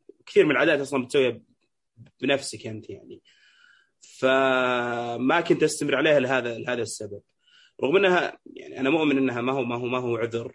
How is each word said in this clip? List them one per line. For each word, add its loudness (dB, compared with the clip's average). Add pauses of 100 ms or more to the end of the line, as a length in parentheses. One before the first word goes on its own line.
(260)
كثير 6
من 2
العادات 2
أصلا -4
بتسويها 0 (800)
بنفسك -2
أنت -12
يعني. -18 (960)
فما 2
كنت 2
أستمر 0
عليها 4
لهذا، -2
لهذا -4
السبب، -10 (600)
رغم 2
أنها 2
يعني -16
أنا 0
مؤمن 2
أنها -2
ما -2
هو، -2
ما -4
هو، -6
ما -2
هو -4
عذر، -6